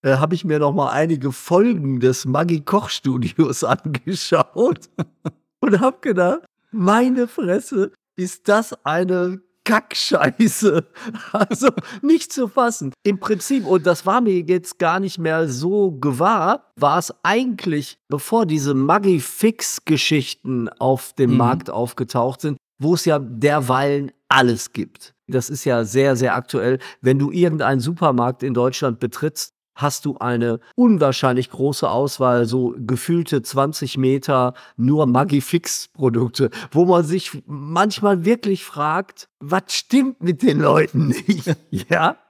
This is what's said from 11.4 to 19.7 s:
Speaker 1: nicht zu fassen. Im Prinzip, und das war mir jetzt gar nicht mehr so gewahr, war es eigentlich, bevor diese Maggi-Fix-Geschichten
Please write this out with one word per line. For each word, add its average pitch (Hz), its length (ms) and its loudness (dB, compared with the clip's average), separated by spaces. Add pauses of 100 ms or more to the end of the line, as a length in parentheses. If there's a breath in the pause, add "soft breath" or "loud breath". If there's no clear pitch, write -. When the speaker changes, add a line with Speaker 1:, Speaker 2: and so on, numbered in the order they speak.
Speaker 1:
nicht 320 300 2
zu 247 160 -4
fassen. 226 440 -2 (100)
Im 202 160 0
Prinzip, 214 480 -2
und 175 200 2
das 175 200 0
war 214 140 2
mir 196 200 2
jetzt 175 380 -2
gar 175 220 0
nicht 190 180 -6
mehr 160 300 0
so 180 440 0
gewahr, 160 840 0
war 151 220 2
es - 140 -4 (100)
eigentlich, 190 760 -2 (120)
bevor 214 380 0
diese 147 280 0
Maggi-Fix-Geschichten 147 1900 0